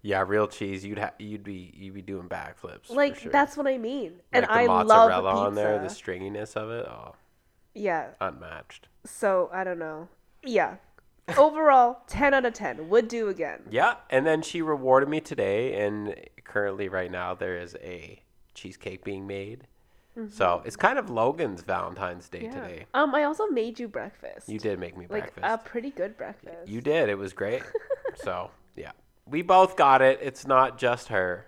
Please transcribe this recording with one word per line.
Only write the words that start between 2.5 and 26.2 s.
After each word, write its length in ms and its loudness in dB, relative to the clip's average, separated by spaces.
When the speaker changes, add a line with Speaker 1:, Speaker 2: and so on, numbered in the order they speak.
Speaker 1:
for 60 -12
Speaker 2:
Like, 260 2
Speaker 1:
sure. 120 -8
Speaker 2:
that's 240 2
what 100 -2
I 120 0
mean. 360 -6
And 100 4
Speaker 1:
Like, 60 -2
the 60 0
Speaker 2:
I 120 4
love 220 4
Speaker 1:
mozzarella 420 8
on 80 0
there, 240 0
the 100 -6
Speaker 2:
pizza. 60 -10
Speaker 1:
stringiness 640 -8
of 140 -8
it, 160 -8
oh. 280 -18
Speaker 2:
Yeah. 340 -4
Speaker 1:
Unmatched. 680 -10
Speaker 2:
So, 480 -2
I 120 -4
don't 140 -6
know. 300 -10
Yeah. 320 0
Overall, 640 6
<laughs> 60 -20
ten 260 2
out 100 2
of 80 0
ten. 360 -8
Would 180 4
do 220 -4
again. 320 -6
Speaker 1:
Yeah, 240 2
and 160 4
then 160 2
she 180 -8
rewarded 480 4
me 120 -2
today, 680 -2
and 300 -4
currently 460 -2
right 220 -4
now 260 -6
there 200 -6
is 240 -12
a 400 -16
cheesecake 500 -16
being 240 -8
made. 400 -12
So, 140 -2
Speaker 2:
Mm-hmm. 80 -10
Speaker 1:
it's 100 -12
kind 220 0
of 120 -6
Logan's 520 -2
Valentine's 680 -8
Day 140 -12
Speaker 2:
Yeah. 80 -10
Speaker 1:
today. 320 -14
Speaker 2:
Um, 220 0
I 80 2
also 240 -2
made 320 -4
you 80 -8
breakfast. 640 -12
Speaker 1:
You 100 -8
did 220 -2
make 160 -10
me 120 -16
Speaker 2:
Like, 240 -8
Speaker 1:
breakfast. 140 -6
Speaker 2:
a 120 0
pretty 320 -10
good 280 -8
breakfast. 500 -14